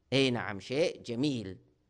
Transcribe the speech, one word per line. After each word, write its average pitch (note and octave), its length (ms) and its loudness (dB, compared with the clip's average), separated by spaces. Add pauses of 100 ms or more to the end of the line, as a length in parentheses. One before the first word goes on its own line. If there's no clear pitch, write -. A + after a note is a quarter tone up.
(120)
إي C3+ 180 6
نعم، G2+ 300 -4
شيء C#3+ 420 -2
جميل. A#2 560 -2 (320)